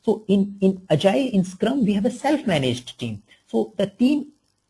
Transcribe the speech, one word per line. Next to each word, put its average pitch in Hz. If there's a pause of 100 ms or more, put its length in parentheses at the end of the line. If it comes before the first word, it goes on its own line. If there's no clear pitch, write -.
So -
in, 196
in 190
Agile, 196
in 190
Scrum, 240
we 202
have 202
a 247
self-managed 180
team. 110 (260)
So 220
the 202
team 285 (420)